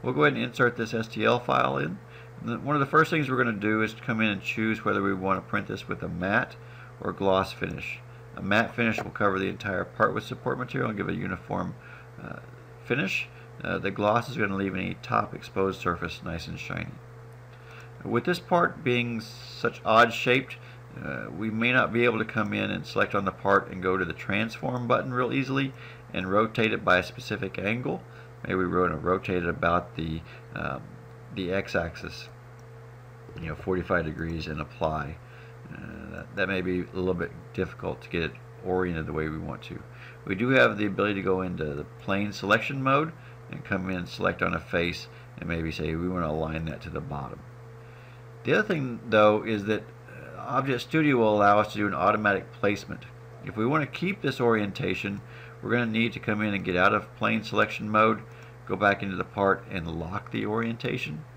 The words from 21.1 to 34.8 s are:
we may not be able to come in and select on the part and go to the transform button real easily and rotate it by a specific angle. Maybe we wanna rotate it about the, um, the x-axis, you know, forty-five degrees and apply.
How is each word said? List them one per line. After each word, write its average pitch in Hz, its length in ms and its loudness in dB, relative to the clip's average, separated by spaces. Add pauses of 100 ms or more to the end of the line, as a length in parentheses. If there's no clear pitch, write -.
we 107 140 -2
may 113 240 2
not 110 220 4
be 120 100 6
able 117 140 4
to 110 80 0
come 104 260 0
in 104 180 0
and 92 140 -4
select 101 300 0
on 101 100 2
the 95 80 0
part 98 380 4
and 92 120 -8
go 92 140 4
to 92 80 2
the 82 80 -4
transform 117 720 -2
button 123 280 2
real 123 180 2
easily 135 400 0 (400)
and 92 180 -2
rotate 110 440 4
it - 100 -6
by 90 140 8
a 92 40 4
specific 95 560 -6
angle. 117 440 -2 (440)
Maybe 92 100 0
we 92 100 4
wanna 87 320 2
rotate 90 460 0
it 85 40 0
about 87 480 0
the, 82 240 -4 (340)
um, 71 280 -4 (520)
the 92 180 -2
x-axis, 87 760 -4 (1120)
you 82 60 -8
know, 78 80 -6
forty-five 90 500 0
degrees 80 420 -4
and 78 140 -6
apply. 78 560 -2 (520)